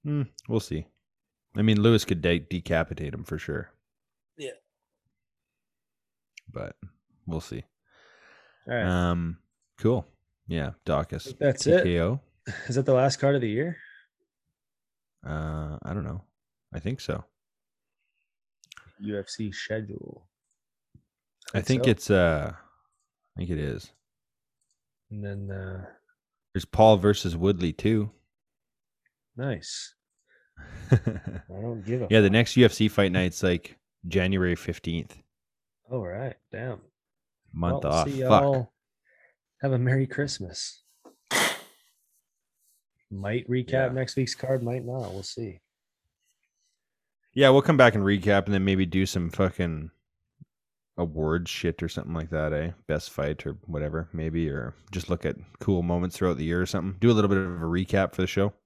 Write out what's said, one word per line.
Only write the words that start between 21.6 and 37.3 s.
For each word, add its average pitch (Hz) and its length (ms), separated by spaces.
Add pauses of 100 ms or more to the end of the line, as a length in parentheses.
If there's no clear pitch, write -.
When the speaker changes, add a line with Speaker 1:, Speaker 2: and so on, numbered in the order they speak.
Speaker 2:
Think - 40
Speaker 1:
think 127 200
Speaker 2:
so. 131 40
Speaker 1:
it's, - 220
uh, 80 420
I - 840
think 87 100
it 80 80
is. 71 340 (1160)
Speaker 2:
And 104 160
then, 101 240
uh, 95 360 (680)
Speaker 1:
There's 90 120
Paul 110 320
versus 92 380
Woodley 87 380
too. 107 380 (1200)
Speaker 2:
Nice. 120 600 (640)
Speaker 1:
<laughs> - 340
Speaker 2:
I 113 60 (520)
don't 107 340
give 117 200
a 95 80
Speaker 1:
Yeah, 110 100
the 101 60
Speaker 2:
fuck. 98 60
Speaker 1:
next 113 240
U 123 80
F 107 80
C 107 140
fight 98 240
night's, 90 300
like, 90 360 (300)
January 92 480
fifteenth. - 600 (720)
Speaker 2:
All 120 160
right, 107 300 (160)
damn. 110 300 (720)